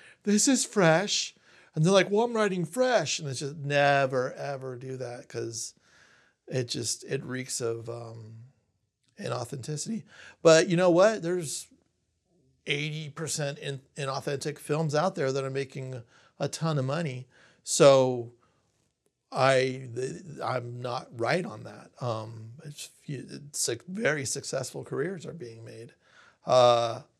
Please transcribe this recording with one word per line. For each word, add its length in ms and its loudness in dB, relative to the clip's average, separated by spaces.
this 240 4
is 160 4
fresh." 680 2
And 100 2
they're 80 4
like, 180 6
"Well, 140 4
I'm 100 -2
writing 300 0
fresh." 540 0
And 100 -8
it's 120 -6
just 160 -8
never, 800 2
ever 420 -8
do 200 -10
that 320 -10
'cause 460 -8
it 200 -4
just, 360 -6
it 200 -6
reeks 360 -8
of, 300 -6
um, 440 -14
inauthenticity. 840 -8
But 260 8
you 80 2
know 140 6
what? 320 6
There's 460 -6
eighty 440 -6
percent 480 -6
in-, 240 -10
inauthentic 640 -4
films 360 -2
out 200 2
there 160 0
that 140 -2
are 60 -4
making 520 -8
a 100 -2
ton 300 -2
of 60 0
money. 440 -4
So 720 6
I, 640 2
th-, 280 -6
I'm 360 -4
not 360 -6
right 280 0
on 200 -12
that. 260 -18
Um, 520 -6
it's, 260 -14
it's, 640 -8
like, 200 -4
very 380 -2
successful 600 -6
careers 420 -6
are 60 -12
being 320 -14
made. 280 -16
Uh, 540 6